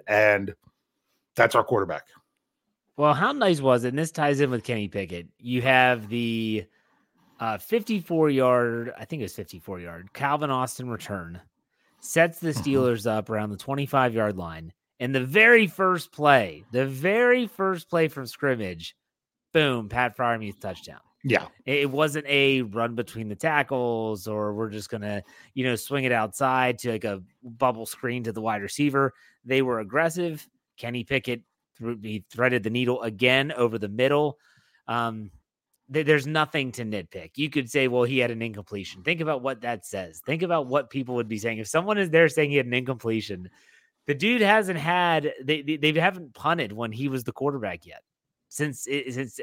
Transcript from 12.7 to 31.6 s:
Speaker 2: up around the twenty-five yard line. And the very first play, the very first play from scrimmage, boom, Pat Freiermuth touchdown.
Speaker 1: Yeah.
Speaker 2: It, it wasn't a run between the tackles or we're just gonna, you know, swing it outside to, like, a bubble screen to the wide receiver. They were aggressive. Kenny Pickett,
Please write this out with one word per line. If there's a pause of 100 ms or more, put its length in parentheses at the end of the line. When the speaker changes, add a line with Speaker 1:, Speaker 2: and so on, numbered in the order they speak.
Speaker 2:
up
around
the
twenty-five
yard
line. (260)
And
the
very
first
play,
the
very
first
play
from
scrimmage, (580)
boom,
Pat
Freiermuth
touchdown. (220)
Speaker 1:
Yeah. (220)
Speaker 2:
It,
it
wasn't
a
run
between
the
tackles
or
we're
just
gonna, (320)
you
know,
swing
it
outside
to,
like,
a (220)
bubble
screen
to
the
wide
receiver. (320)
They
were
aggressive. (300)
Kenny
Pickett, (340)